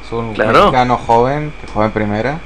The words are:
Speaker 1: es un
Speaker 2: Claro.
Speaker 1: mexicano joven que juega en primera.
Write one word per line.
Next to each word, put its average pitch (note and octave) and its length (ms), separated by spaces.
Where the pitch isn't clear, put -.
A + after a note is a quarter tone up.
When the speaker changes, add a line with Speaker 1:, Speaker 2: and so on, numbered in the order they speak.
Speaker 1:
es - 80
un A#2 220
Speaker 2:
Claro. A2 240
Speaker 1:
mexicano C3 400
joven C#3 640
que - 120
juega G#2+ 140
en A2 60
primera. A2 540